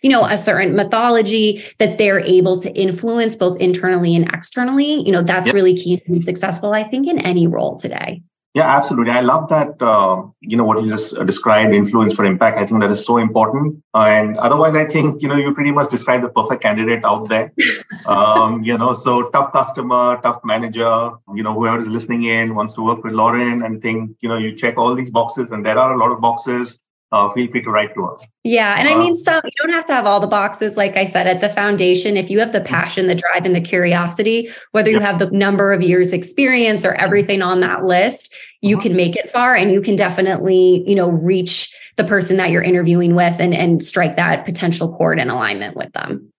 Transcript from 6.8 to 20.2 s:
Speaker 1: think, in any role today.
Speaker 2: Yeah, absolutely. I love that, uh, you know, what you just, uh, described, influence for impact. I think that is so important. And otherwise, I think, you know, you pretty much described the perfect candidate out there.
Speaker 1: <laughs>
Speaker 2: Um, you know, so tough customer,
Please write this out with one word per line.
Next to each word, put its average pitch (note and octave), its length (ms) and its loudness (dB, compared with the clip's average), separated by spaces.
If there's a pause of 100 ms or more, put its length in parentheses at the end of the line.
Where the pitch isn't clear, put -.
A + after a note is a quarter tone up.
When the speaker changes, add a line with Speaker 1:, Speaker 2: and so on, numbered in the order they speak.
Speaker 1:
think, C4 240 -4
in E4+ 120 0
any F3+ 260 2
role - 320 -2
today. - 440 -8 (320)
Speaker 2:
Yeah, D3 200 2
absolutely. B2 380 0
I B2 80 2
love C3 300 0
that, D#3 320 0
uh, G2 400 2 (180)
you G#2+ 160 -6
know, A#2+ 80 4
what A2 180 2
you A2 80 -2
just, - 280 -6
uh, F#2 80 -4
described, G#2+ 500 2
influence G2+ 380 2
for G#2+ 100 0
impact. G#2 340 2
I G2+ 80 -2
think A2 140 0
that G2+ 100 2
is G#2 160 -2
so A#2+ 120 2
important. A2+ 580 0 (180)
And G#2+ 440 2
otherwise, D3+ 380 2
I D#3 100 2
think, D3+ 360 0
you D3 60 -2
know, C#3+ 80 0
you C#3+ 180 0
pretty C#3+ 200 0
much C#3+ 180 0
described B2 320 0
the A#2 60 -6
perfect B2 340 -2
candidate A2 400 0
out G#2+ 240 -2
there. A2 300 -2
Speaker 1:
<laughs> - 480 -4
Speaker 2:
Um, A2 580 2
you A#2+ 140 -2
know, A#2+ 160 0
so B2 300 0 (100)
tough C#3 180 0
customer, B2 720 0